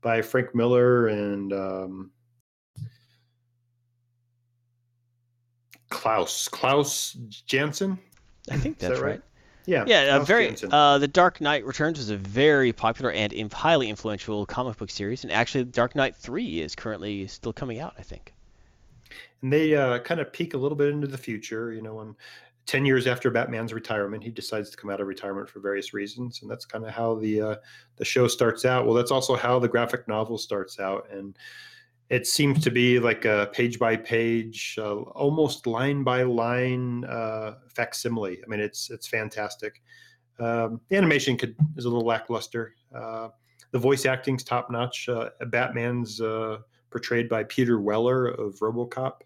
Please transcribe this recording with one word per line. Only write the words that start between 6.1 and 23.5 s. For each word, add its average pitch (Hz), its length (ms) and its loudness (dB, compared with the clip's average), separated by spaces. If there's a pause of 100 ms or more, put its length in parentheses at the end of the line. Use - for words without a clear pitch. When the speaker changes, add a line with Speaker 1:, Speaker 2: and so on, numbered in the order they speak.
Speaker 1:
Klaus - 680 0 (320)
Janson? 151 540 -2 (520)
Speaker 2:
I - 60 -2
think 311 200 -2
Speaker 1:
Is - 40 -10
that - 80 -2
Speaker 2:
that's 127 120 0
Speaker 1:
right? 139 100 -2
Speaker 2:
right. - 100 -8 (440)
Speaker 1:
Yeah, 147 220 2
Speaker 2:
Yeah, 185 160 6
a 139 140 6
Speaker 1:
Klaus 139 100 2
Speaker 2:
very, 214 200 6
Speaker 1:
Janson. - 240 -6
Speaker 2:
uh, 143 280 8
The 143 80 2
Dark 175 340 4
Knight 143 240 0
Returns 151 320 0
was 113 140 -6
a 104 60 -2
very 127 540 4
popular 117 400 0
and 104 220 0
inf-, 107 200 -6
highly 147 360 2
influential 104 560 -4
comic 123 320 -6
book 104 140 -10
series, 104 320 -6
and 98 100 -6
actually, 120 300 2
Dark 123 320 0
Knight 135 200 0
Three 139 440 -6
is 78 160 -6
currently 101 520 -8
still - 260 -10
coming 120 260 -8
out, - 180 -12
I - 60 -16
think. - 300 -18 (1080)
Speaker 1:
And 131 100 0
they, 151 240 6
uh, 127 240 4
kind 170 220 -2
of - 100 -6
peek 170 220 -6
a 147 40 -2
little 143 200 0
bit 143 120 4
into 147 180 -2
the 135 100 -8
future, 113 540 -8
you 113 100 -10
know, 110 140 -12
when 110 200 -14 (520)
ten 135 180 0
years 131 220 6
after 127 220 2
Batman's 113 440 -2